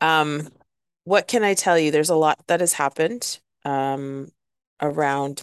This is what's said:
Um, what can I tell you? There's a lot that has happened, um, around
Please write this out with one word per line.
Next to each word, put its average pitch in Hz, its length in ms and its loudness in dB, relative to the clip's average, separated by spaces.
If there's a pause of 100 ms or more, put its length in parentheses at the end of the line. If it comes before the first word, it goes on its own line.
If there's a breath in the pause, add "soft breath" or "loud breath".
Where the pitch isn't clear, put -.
Um, 156 480 0 (560)
what 208 240 0
can 427 160 2
I 202 80 2
tell 180 260 2
you? 156 120 2
There's 151 180 2
a 175 80 2
lot 156 300 2
that 170 140 0
has 175 120 0
happened, 160 680 -4 (260)
um, 139 640 -6 (480)
around 143 640 -2